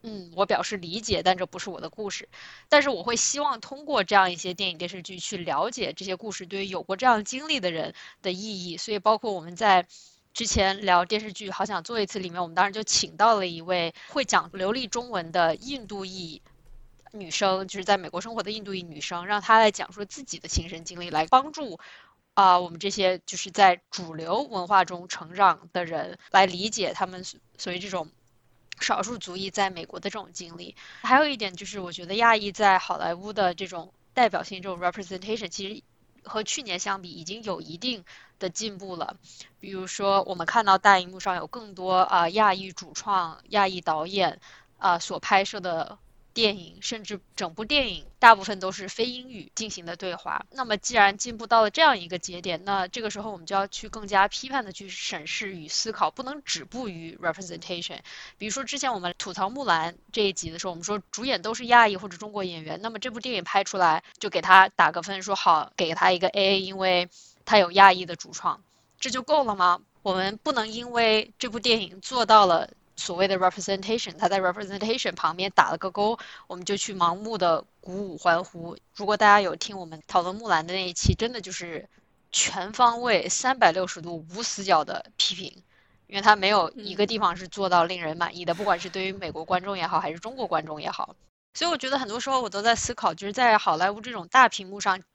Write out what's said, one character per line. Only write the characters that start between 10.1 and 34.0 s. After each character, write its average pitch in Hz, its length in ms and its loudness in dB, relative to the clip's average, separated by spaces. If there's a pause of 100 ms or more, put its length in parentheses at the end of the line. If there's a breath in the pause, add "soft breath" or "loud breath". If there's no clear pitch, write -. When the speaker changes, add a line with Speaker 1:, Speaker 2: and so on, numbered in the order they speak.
Speaker 1:
之 208 140 -6
前 196 380 0
聊 180 180 6
电 208 160 -2
视 214 140 -10
剧 202 200 -12
《好 196 120 -2
想 190 180 -6
做 233 160 -6
一 202 60 0
次》 208 160 -10
里 180 80 -8
面， 175 120 -8
我 175 60 -4
们 165 80 -12
当 185 100 6
时 196 60 -4
就 214 100 -8
请 160 360 -2
到 220 180 6
了 196 100 0
一 170 160 -8
位 170 320 -2 (140)
会 277 160 -2
讲 170 300 2
流 190 180 -2
利 247 160 -4
中 240 220 -8
文 175 220 -4
的 170 260 4
印 247 280 -12
度 196 200 -8
裔 180 360 -12 (680)
女 196 180 -14
生， 190 380 -2
就 196 120 -12
是 185 40 -8
在 202 140 4
美 175 120 -8
国 180 120 -6
生 226 140 -12
活 220 60 -4
的 196 100 -6
印 214 120 -10
度 196 100 -10
裔 185 80 -6
女 156 200 -14
生， 175 240 -8
让 208 160 0
她 220 180 6
来 214 120 8
讲 - 200 -10
述 208 140 -10
自 - 180 -18
己 - 160 -14
的 165 80 -16
亲 170 220 -4
身 165 140 -14
经 175 160 -14
历， 175 100 -10
来 156 180 0
帮 294 240 4
助， 262 280 -10 (540 loud breath)
啊， 185 260 8
我 180 100 -2
们 165 100 -14
这 196 100 -2
些 185 360 0
就 185 120 -10
是 190 140 -8
在 185 300 6 (100)
主 165 220 -12
流 165 300 -2
文 196 240 -6
化 190 180 6
中 180 220 -12
成 165 280 -12
长 185 380 4
的 180 120 -2
人 165 320 -8 (140 loud breath)
来 196 140 8
理 185 240 -4
解 208 240 -4
他 190 120 -2
们 185 180 -14
所， - 160 -16 (180)
所 - 160 -8
谓 180 60 -6
这 196 100 -10
种 170 200 -8 (720)
少 - 240 -2
数 233 140 -8
族 180 180 -14
裔 190 140 -8
在 196 200 0
美 175 160 -12
国 180 140 -16
的 196 100 -8
这 220 80 -10
种 190 140 -14
经 170 260 -16
历。 175 180 -16 (260 loud breath)
还 262 180 4
有 302 80 4
一 277 80 -2
点 196 200 -6
就 196 100 -14
是， 196 140 -10
我 175 120 -10
觉 175 140 -12
得 185 100 -6
亚 233 200 6
裔 202 160 -4
在 196 280 4
好 175 180 -4
莱 175 160 -2
坞 196 200 -10
的 185 200 2
这 185 140 -8
种 175 260 -14 (200)